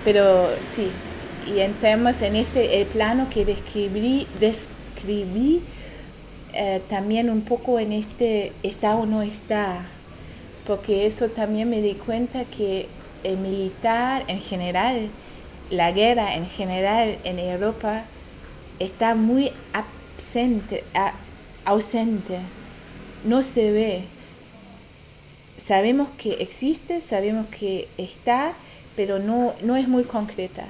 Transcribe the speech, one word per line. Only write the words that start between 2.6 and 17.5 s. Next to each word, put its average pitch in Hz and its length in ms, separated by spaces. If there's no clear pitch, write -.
el 196 60
plano 233 420
que 208 160
describí, 208 840
describí, 214 1200
eh, 196 340
también 214 400
un 220 140
poco 240 360
en 214 140
este 214 580
está 208 340
o 226 80
no 214 160
está, 208 560
porque 202 400
eso 214 220
también 220 400
me 220 140
di 202 100
cuenta 240 500
que 196 440
el 190 120
militar 208 920
en 185 120
general, 185 580
la 175 200
guerra 214 440
en 170 120
general 196 640
en 180 140
Europa 208 640